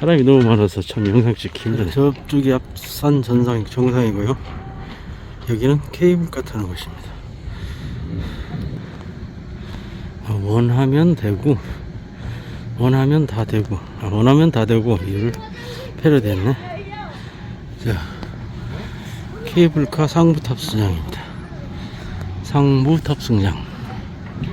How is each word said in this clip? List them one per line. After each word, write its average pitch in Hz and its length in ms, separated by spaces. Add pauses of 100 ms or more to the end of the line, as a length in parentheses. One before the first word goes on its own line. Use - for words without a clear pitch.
사람이 151 240
너무 135 200
많아서 104 380
참 107 240
영상 113 280
찍기 - 260
힘드네. 113 320
저쪽이 139 600
앞산 139 720
전상, 120 420
정상이고요. 123 720 (1120)
여기는 127 320 (120)
케이블카 170 500
타는 107 240
곳입니다. - 360 (3250)
아, 107 60 (100)
원하면 131 720
되고, 104 420 (1200)
원하면 135 480
다 110 180
되고, 104 340 (220)
아, 110 60
원하면 127 440
다 113 140
되고, 113 340
이를 98 340 (720)
패러디했네. 117 540 (1300)
자, 104 160 (1500)
케이블카 156 600
상부 165 340
탑승장입니다. 104 800 (1200)
상부 143 580
탑승장. 104 520 (1000)